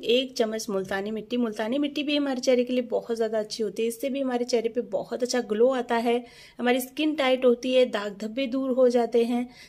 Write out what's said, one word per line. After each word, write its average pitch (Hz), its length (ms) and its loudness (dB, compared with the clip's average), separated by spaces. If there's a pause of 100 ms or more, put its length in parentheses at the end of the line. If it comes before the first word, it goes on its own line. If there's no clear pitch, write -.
एक 254 320 0
चम्मच 220 320 -2
मुल्तानी 196 420 -4
मिट्टी। 220 260 -6
मुल्तानी 226 400 -2
मिट्टी 294 260 -2
भी 294 120 0
हमारे 269 260 0
चेहरे 247 220 4
के 247 100 -2
लिए 254 100 2
बहुत 214 320 -2
ज़्यादा 220 240 0
अच्छी 214 240 -4
होती 202 180 -4
है, 226 60 2
इससे 233 220 -4
भी 269 120 -4
हमारे 247 240 -2
चेहरे 226 240 0
पे 233 140 -2
बहुत - 400 -4
अच्छा 247 200 0
ग्लो 214 260 4
आता 247 280 0
है, 233 160 2 (460)
हमारी 247 220 2
स्किन 294 340 -2
टाइट 262 300 2
होती 247 280 4
है, 254 140 6
दाग 202 300 -4
धब्बे 220 300 -4
दूर 262 240 -2
हो 254 180 6
जाते 233 360 2
हैं, 240 220 -2 (200)